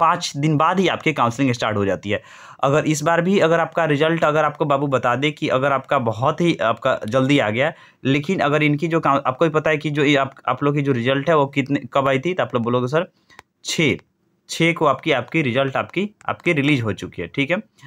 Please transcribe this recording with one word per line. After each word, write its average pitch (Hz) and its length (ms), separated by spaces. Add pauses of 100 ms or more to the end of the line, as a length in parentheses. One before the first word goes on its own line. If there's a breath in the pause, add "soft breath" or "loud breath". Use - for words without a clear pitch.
पाँच 170 360
दिन 151 200
बाद 165 240
ही 180 80
आपके 135 240
काउंसलिंग 131 400
स्टार्ट 117 240
हो 101 80
जाती 95 260
है। 101 120 (420 loud breath)
अगर 139 200
इस 147 180
बार 170 200
भी 190 160
अगर 165 220
आपका 165 240
रिजल्ट 156 400
अगर 151 200
आपको 147 200
बाबू 143 220
बता 123 300
दे 143 140
कि 151 180
अगर 131 240
आपका 139 260
बहुत 123 420
ही 170 160
आपका 113 520
जल्दी 131 300
आ 107 120
गया, 135 220 (320 loud breath)
लेकिन 147 360
अगर 147 220
इनकी 147 260
जो 160 120
काउ-, 139 260
आपको 127 180
भी 160 60
पता 156 200
है 156 60
कि 151 140
जो 147 140
ये 147 120
आप, 135 180 (140)
आप 123 140
लोग 143 140
की 147 60
जो 139 100
रिजल्ट 131 360
है 165 80
वो 139 100
कितने, 139 340 (120)
कब 135 160
आई 135 100
थी, 175 160
तो 139 80
आप 120 120
लोग 120 80
बोलोगे, 123 240
सर, 160 260 (520 loud breath)
छः, 139 320 (520)
छः 165 240
को 160 140
आपकी, 143 260
आपकी 131 300
रिजल्ट 131 340
आपकी, 165 340 (180)
आपकी - 240
रिलीज 143 300
हो 107 100
चुकी 87 300
है, 82 60
ठीक 139 220
है? 175 60 (300 loud breath)